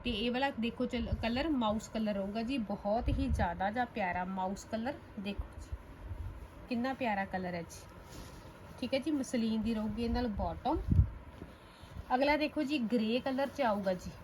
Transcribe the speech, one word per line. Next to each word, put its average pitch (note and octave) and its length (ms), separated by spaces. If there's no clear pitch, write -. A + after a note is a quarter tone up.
ਤੇ B3 80
ਇਹ A3+ 180
ਵਾਲਾ C4 280
ਦੇਖੋ A#3 280
ਚਲ-, A#3 220
ਕਲਰ A#3+ 340
ਮਾਊਸ A3 320
ਕਲਰ G#3 300
ਹੋਊਗਾ G3+ 240
ਜੀ, B3+ 240
ਬਹੁਤ G#3 440
ਹੀ C4+ 200
ਜ਼ਿਆਦਾ F#3 400
ਜਾਂ A#3+ 240
ਪਿਆਰਾ F3+ 320
ਮਾਊਸ F#3+ 400
ਕਲਰ। A3+ 280
ਦੇਖੋ G3+ 280
ਜੀ, - 120
ਕਿੰਨਾ B3 260
ਪਿਆਰਾ G#3+ 320
ਕਲਰ F#3 280
ਹੈ E3+ 100
ਜੀ। - 220
ਠੀਕ B3+ 160
ਹੈ C4+ 40
ਜੀ, C4 140
ਮਸਲਿਨ A3+ 500
ਦੀ A3+ 120
ਰਹੂਗੀ G#3+ 300
ਇਹ A#3 60
ਨਾਲ B3 240
ਬਾਟਮ। G3 440
ਅਗਲਾ C#4+ 240
ਦੇਖੋ D4+ 240
ਜੀ, D4 160
ਗ੍ਰੇ A3 320
ਕਲਰ C4+ 280
ਚ C#4+ 140
ਆਊਗਾ G3+ 320
ਜੀ - 160